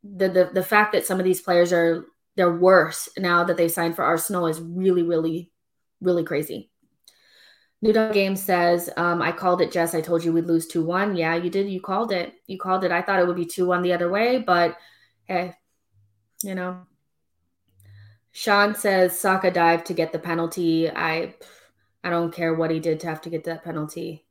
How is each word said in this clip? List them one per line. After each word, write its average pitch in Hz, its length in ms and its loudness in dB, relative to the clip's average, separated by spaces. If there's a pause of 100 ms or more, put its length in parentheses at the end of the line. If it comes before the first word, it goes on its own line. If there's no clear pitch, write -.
the, 190 280 -2
the, 180 240 4
the 185 100 0
fact 214 280 2
that - 120 0
some 185 140 -2
of 185 80 0
these 185 160 0
players 175 280 2
are, 170 360 2 (300)
they're 180 140 4
worse 170 680 4
now 175 260 2
that 175 140 0
they've 170 120 4
signed 170 240 -2
for 165 100 -4
Arsenal 165 420 0
is 160 120 -2
really, 180 440 0
really, 165 480 -2 (500)
really 175 240 0
crazy. 156 460 -6 (1120)
New 214 100 4
Dog 220 220 2
Game 196 220 2
says, 175 600 2
um, 175 240 0
"I 170 120 -2
called 180 280 0
it, 170 100 2
Jess. 170 240 -2
I 165 60 0
told 165 240 -2
you 165 80 0
we'd 165 140 0
lose 165 200 0
two 170 160 -2
one." 185 320 0
Yeah, 165 200 0
you 175 160 -2
did. 196 180 -2
You 185 140 -6
called 214 280 -4
it. 180 220 -4 (140)
You 185 120 -12
called 190 260 -2
it. 175 60 2
I 175 120 0
thought 190 180 0
it 180 60 4
would 175 100 -2
be 175 80 -4
two 180 220 -4
one 180 160 0
the 180 100 0
other 175 160 0
way, 226 300 2
but 175 400 2 (480)
hey, 180 280 -4 (880)
you 190 120 -8
know. 180 320 -10 (1500)
Sean 208 420 2
says, 185 460 2
"Saka 190 300 2
dived 170 360 2
to 180 80 -6
get 160 160 -2
the 165 80 -6
penalty." 165 720 0
I, 160 440 -4 (680)
I 180 60 -6
don't 170 260 -2
care 165 200 -2
what 165 160 0
he 160 100 0
did 160 200 -2
to 170 80 -8
have 156 120 -6
to 165 100 -12
get 160 140 -6
that 165 180 -8
penalty 160 680 -10